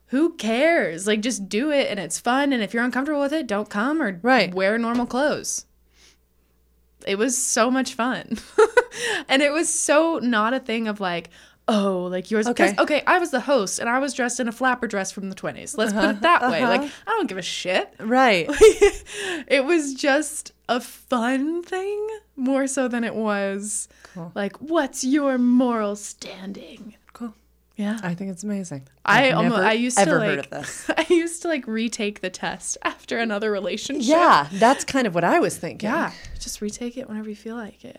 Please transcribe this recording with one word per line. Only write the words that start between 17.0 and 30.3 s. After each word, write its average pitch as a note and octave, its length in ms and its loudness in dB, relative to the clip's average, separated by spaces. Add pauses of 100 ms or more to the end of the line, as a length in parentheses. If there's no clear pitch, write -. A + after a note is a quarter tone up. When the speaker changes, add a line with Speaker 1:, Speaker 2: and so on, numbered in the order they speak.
Speaker 1:
I - 60 -6
don't G#4+ 160 0
give F#3+ 100 -6
a F#3 40 -8
shit. F#3 560 -4
Speaker 2:
Right. A3 560 2
Speaker 1:
<laughs> G4 920 4
It C4+ 160 2
was C#4+ 300 0
just D4 580 -2 (160)
a A#3+ 120 0
fun C4+ 840 -2
thing G4+ 440 -6 (300)
more C4+ 300 0
so C4+ 200 -2
than A#3+ 160 -2
it A3+ 120 -4
was, G3+ 720 -4 (260)
Speaker 2:
Cool. E3+ 200 -14
Speaker 1:
like, G3+ 240 -6
"What's D4+ 460 -2
your C4+ 340 2
moral B3 580 2
standing?" G#3 1000 -14 (180)
Speaker 2:
Cool. A#3 180 -12 (440)
Speaker 1:
Yeah. G#3 260 -4
Speaker 2:
I F3 120 -4
think G3 160 -8
it's F3+ 140 -10
amazing. F#3+ 420 -6 (180)
Speaker 1:
I A#3 260 6
Speaker 2:
I've B3 60 2
Speaker 1:
almo-, - 200 4
Speaker 2:
never, F#3+ 100 2
Speaker 1:
I A3 60 4
used A#3+ 240 0
to, G3+ 60 6
Speaker 2:
ever - 180 4
heard D3 180 0